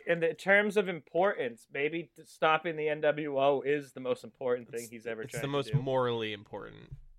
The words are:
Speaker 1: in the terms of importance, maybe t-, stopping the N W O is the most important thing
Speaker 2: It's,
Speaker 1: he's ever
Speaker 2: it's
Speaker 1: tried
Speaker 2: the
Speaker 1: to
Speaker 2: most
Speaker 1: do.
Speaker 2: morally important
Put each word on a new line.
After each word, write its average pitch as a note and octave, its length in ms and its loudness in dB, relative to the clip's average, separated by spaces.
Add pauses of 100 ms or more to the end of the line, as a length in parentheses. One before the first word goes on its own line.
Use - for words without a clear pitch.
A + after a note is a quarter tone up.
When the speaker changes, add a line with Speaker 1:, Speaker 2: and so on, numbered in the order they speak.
Speaker 1:
in E3+ 140 0
the D#3+ 140 0
terms G3+ 420 4
of G3 100 2
importance, E3 840 -2
maybe D3+ 420 -2
t-, D#3+ 120 -20
stopping D#3+ 500 2
the D3+ 140 0
N D3+ 100 -2
W D3 380 2
O C3+ 260 4
is C#3+ 280 -2
the C3 80 -14
most B2 220 -2
important B2 480 -4
thing A#2 120 -8
Speaker 2:
It's, A2 80 -14
Speaker 1:
he's A2+ 160 -14
ever A2+ 160 -6
Speaker 2:
it's A2 80 -10
Speaker 1:
tried A#2 100 -6
Speaker 2:
the C#3 60 -2
Speaker 1:
to C#3+ 60 -2
Speaker 2:
most C#3 200 0
Speaker 1:
do. C#3+ 80 2
Speaker 2:
morally A#2+ 540 0
important G#2+ 600 -14 (240)